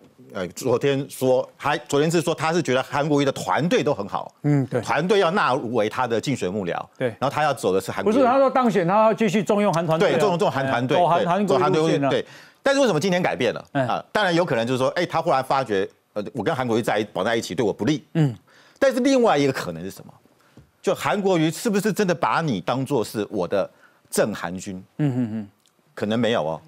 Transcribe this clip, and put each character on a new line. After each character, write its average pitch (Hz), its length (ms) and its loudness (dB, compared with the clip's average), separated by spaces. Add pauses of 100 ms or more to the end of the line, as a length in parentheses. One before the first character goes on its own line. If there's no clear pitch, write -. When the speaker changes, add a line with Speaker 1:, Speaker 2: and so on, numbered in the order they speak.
(340)
Speaker 1:
呃， 92 160 -4
昨 117 300 -2
天 139 300 0
说， 127 380 0 (100)
他 147 180 -2 (140)
昨 143 100 2
天 156 100 2
是 165 120 2
说 165 120 -2
他 160 200 -2
是 175 80 0
觉 131 120 -2
得 131 80 2
韩 143 260 -2
国 143 140 2
瑜 143 40 0
的 135 80 2
团 110 340 -2
队 202 160 2
都 143 100 0
很 101 140 -6
好， - 260 -8 (100)
Speaker 2:
嗯， 143 240 2
对。 127 120 -4
Speaker 1:
团 120 260 -2
队 202 140 2
要 175 120 2
纳 170 220 0
入 123 200 -4
为 110 160 2
他 127 180 -2
的 113 120 -2
竞 139 140 -2
选 92 180 -4
幕 101 140 -4
僚， 82 160 -4 (160)
Speaker 2:
对。 131 100 -2
Speaker 1:
然 113 140 -10
后 135 80 0
他 143 140 0
要 147 100 0
走 110 200 0
的 95 80 2
是 - 100 -8
韩 98 100 -6
国 202 100 2
瑜。 220 40 0
Speaker 2:
不 277 60 4
是， 262 40 4
他 247 120 2
说 269 120 4
当 254 220 2
选， 175 160 0
他 185 160 2
要 220 100 4
继 220 140 0
续 190 160 0
重 208 180 0
用 202 120 0
韩 170 120 -2
团 160 140 0
队 180 100 4
啊。 - 40 2
Speaker 1:
对， - 60 2
重 208 100 2
用， 175 100 0
重 202 60 2
用 160 80 2
韩 135 120 -2
团 127 220 0
队， 143 100 2
Speaker 2:
哎， - 40 4
走 170 60 4
韩， 175 380 2
Speaker 1:
对， 175 120 2
Speaker 2:
韩 147 160 2
国 156 80 2
瑜 - 20 -
路 165 60 2
线 160 160 2
啊。 135 40 0
Speaker 1:
走 - 0 -
韩 - 0 -
国 127 100 0
瑜， - 20 0
对。 - 40 -10 (380)
但 277 100 2
是 277 60 2
为 277 80 4
什 196 60 2
么 151 60 0
今 185 120 0
天 180 100 2
改 - 140 0
变 110 180 2
了？ - 200 -12
Speaker 2:
哎。 139 100 0
Speaker 1:
啊， 101 200 -2 (100)
当 214 100 0
然 180 100 2
有 170 120 2
可 147 100 0
能 113 100 0
就 127 80 -2
是 127 40 0
说， 131 140 2
哎， 180 140 -2
他 160 160 -2
忽 160 80 -2
然 131 140 2
发 139 180 0
觉， 104 260 0 (260)
呃， 104 100 -6 (100)
我 107 80 -6
跟 151 140 -2
韩 131 100 -2
国 113 120 2
瑜 120 40 2
在 110 180 0
一， 110 40 0
绑 92 220 -4
在 117 100 0
一 117 60 0
起 - 120 -10
对 117 120 0
我 92 80 2
不 101 100 -8
利。 143 200 0 (100)
Speaker 2:
嗯。 147 200 2 (460)
Speaker 1:
但 269 140 4
是 247 80 0
另 262 200 4
外 190 160 4
一 143 80 4
个 135 60 2
可 - 220 -8
能 82 100 -10
是 95 60 -10
什 - 160 -16
么？ - 80 -20 (680)
就 196 120 0
韩 165 260 -2
国 190 160 2
瑜 160 140 2
是 - 180 -6
不 202 120 2
是 208 120 0
真 208 140 0
的 175 80 2
把 131 280 0
你 123 200 -2
当 131 240 -2
作 120 180 0
是 104 280 -4
我 90 160 -2
的 92 200 -2 (400)
正 139 240 0
韩 90 240 -8
军？ 92 200 -10 (240)
Speaker 2:
嗯， 143 180 0
嗯， 120 160 -2
嗯。 110 140 -8 (480)
Speaker 1:
可 - 100 -4
能 110 140 0
没 117 140 2
有 95 100 0
哦。 78 240 -6